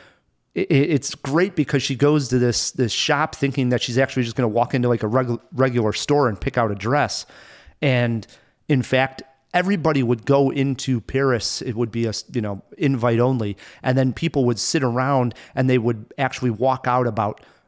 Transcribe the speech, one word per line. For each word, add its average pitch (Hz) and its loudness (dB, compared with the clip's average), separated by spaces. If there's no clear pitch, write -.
I, 175 0
i-, 196 -2
it's 143 2
great 170 0
because 139 0
she 135 -4
goes 147 2
to 127 0
this, 120 0
this 120 -2
shop 151 -2
thinking 131 0
that 123 0
she's 120 -2
actually 131 0
just 117 -8
gonna 120 2
walk 117 0
into, 123 0
like, 117 0
a 107 -2
regu-, 120 0
regular 120 2
store 143 2
and 101 -4
pick - -4
out 113 2
a 104 -4
dress. 117 -2
And 120 0
in 135 2
fact, 131 0
everybody 175 0
would 117 0
go 139 4
into 135 -2
Paris. 131 -2
It 117 -6
would 117 -2
be 117 -4
a 110 -2
s-, - -8
you 120 -2
know, 101 -8
invite 123 2
only. 120 0
And 127 0
then 131 2
people 147 0
would 120 0
sit 147 0
around 123 0
and 131 0
they 127 4
would 113 -2
actually 131 -2
walk 123 0
out 127 2
about 107 -2